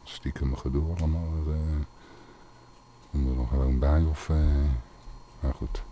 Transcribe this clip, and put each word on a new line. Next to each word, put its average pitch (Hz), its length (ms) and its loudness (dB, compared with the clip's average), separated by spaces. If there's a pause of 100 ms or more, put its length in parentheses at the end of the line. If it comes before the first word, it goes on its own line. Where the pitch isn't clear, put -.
Stiekem 67 520 -4
gedoe 73 420 -2
allemaal, 80 360 0 (140)
eh, 76 60 -2 (1600)
komt 69 180 0
er 64 60 0
nog 62 140 0
gewoon 65 300 2
bij 73 240 4
of, 78 260 -2
eh, 80 60 2 (1040)
maar 69 140 -2
goed. - 380 -6